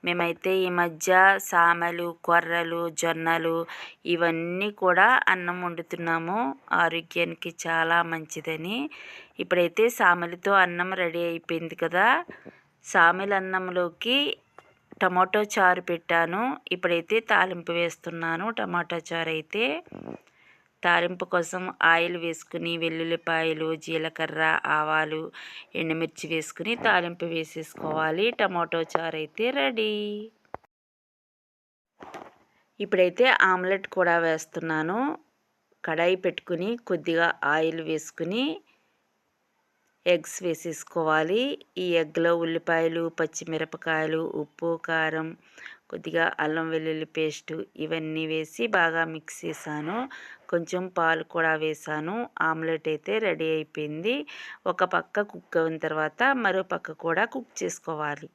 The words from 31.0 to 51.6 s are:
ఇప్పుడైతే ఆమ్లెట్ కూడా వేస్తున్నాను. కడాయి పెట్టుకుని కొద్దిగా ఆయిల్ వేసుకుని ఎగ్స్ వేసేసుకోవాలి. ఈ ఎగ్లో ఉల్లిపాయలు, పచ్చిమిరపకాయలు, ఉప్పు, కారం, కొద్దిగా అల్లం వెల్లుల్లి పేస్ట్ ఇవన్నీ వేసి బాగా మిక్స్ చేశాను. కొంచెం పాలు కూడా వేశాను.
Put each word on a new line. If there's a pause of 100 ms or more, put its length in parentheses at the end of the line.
ఇప్పుడైతే (180)
ఆమ్లెట్
కూడా
వేస్తున్నాను. (840)
కడాయి
పెట్టుకుని (160)
కొద్దిగా (160)
ఆయిల్
వేసుకుని (1600)
ఎగ్స్
వేసేసుకోవాలి. (360)
ఈ (100)
ఎగ్లో
ఉల్లిపాయలు, (120)
పచ్చిమిరపకాయలు, (140)
ఉప్పు, (120)
కారం, (600)
కొద్దిగా (140)
అల్లం
వెల్లుల్లి
పేస్ట్ (240)
ఇవన్నీ
వేసి
బాగా
మిక్స్
చేశాను. (500)
కొంచెం
పాలు
కూడా
వేశాను. (260)